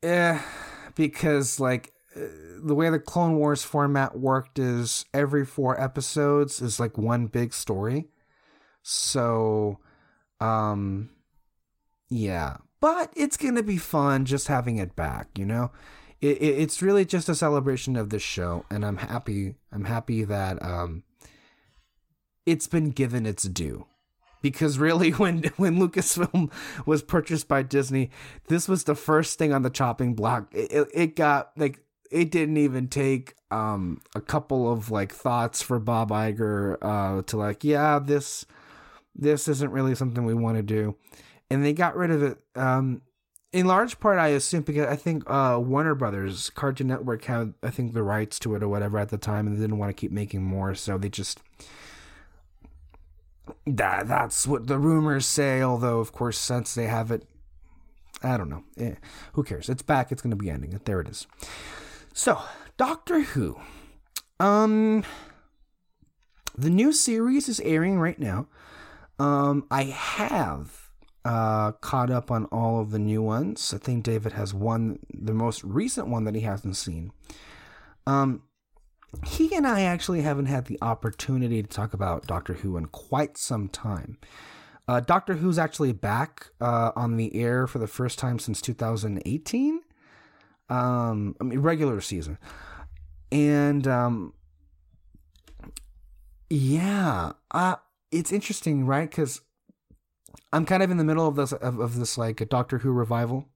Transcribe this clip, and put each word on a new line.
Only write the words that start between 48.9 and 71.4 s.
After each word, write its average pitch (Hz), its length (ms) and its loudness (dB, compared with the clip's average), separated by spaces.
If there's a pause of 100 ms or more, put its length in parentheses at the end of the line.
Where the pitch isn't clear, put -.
at 104 100 -2
the 110 80 -4
time, 107 300 -2
and 104 100 -2
they 107 40 -2
didn't 107 180 0
wanna 101 140 -2
keep - 180 -6
making 101 320 -4
more, 95 320 -2
so 95 240 -4
they 101 100 -2
just, - 320 -8 (2250)
that, 101 420 0
that's - 380 0
what 127 220 -2
the 135 100 2
rumors 151 480 4
say, 135 380 2
although, 120 360 2
of 110 120 -2
course, 120 260 -2
since - 380 -2
they 117 100 -2
have 113 240 -2
it, 113 180 -4 (920)
I 127 160 0
don't 87 120 -4
know. 71 140 -10 (140)
Eh, 117 180 -6 (380)
who 147 100 0
cares? 95 260 -8
It's 127 140 -4
back. 131 280 2
It's 127 100 -6
gonna 113 140 -2
be 98 160 -4
ending. 76 340 -6
There 95 160 0
it 78 60 -6
is. - 180 -14 (920)
So, - 240 2 (360)
Doctor 320 440 0
Who. 107 380 -2 (800)
Um, 214 640 4 (1500)
the 135 120 0
new 220 240 6
series 254 560 2
is 214 100 -2
airing 170 400 2
right 165 180 2
now. 110 300 -2 (720)
Um, 143 500 2
I 135 140 0
have, - 1080 -4 (360)
uh, 110 480 2